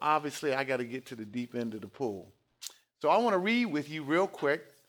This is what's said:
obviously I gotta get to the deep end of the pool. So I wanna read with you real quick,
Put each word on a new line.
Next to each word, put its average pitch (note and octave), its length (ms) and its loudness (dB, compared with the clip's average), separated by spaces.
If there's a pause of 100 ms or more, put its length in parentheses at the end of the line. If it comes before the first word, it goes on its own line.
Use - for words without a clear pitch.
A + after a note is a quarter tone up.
obviously D3 520 0
I C3+ 120 0
gotta B2+ 200 -2
get B2 220 -8
to - 80 -12
the A2 100 -10
deep A#2+ 300 -8
end A#2 200 -4
of G#2+ 80 -10
the G#2+ 40 -12
pool. G2+ 480 -6 (680)
So D3 100 4
I F#3+ 80 8
wanna A3+ 200 4
read A3+ 280 4
with D3 220 -2
you D#3 140 -8
real D#3+ 240 4
quick, D#3 400 0 (220)